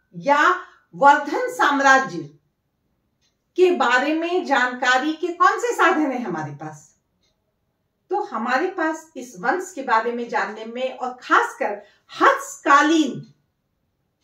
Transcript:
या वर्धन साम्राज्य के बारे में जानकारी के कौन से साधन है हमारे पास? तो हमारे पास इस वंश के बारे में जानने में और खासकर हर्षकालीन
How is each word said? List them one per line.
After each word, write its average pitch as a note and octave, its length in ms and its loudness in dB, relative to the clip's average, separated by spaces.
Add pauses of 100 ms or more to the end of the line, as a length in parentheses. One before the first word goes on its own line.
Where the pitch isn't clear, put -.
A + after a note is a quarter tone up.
(160)
या D4 500 2 (280)
वर्धन D4 560 2
साम्राज्य C4+ 800 2 (1300)
के F4+ 140 6
बारे C4 440 2
में E4+ 320 -2
जानकारी B3+ 680 0
के E4+ 160 -6
कौन F#4 320 2
से A#4+ 140 -2
साधन E4 260 2
है B3+ 220 -2
हमारे D#3 300 -6
पास? - 440 -16 (1120)
तो G4 120 -2
हमारे B3 440 -4
पास D#4+ 500 -6
इस B3 220 -16
वंश E4 360 -4
के C4 80 -10
बारे A#3 300 0
में A#3+ 160 -8
जानने G#3+ 360 -6
में B3 320 -8
और B3 260 -8
खासकर - 600 -2 (280)
हर्षकालीन D#4 1200 2 (920)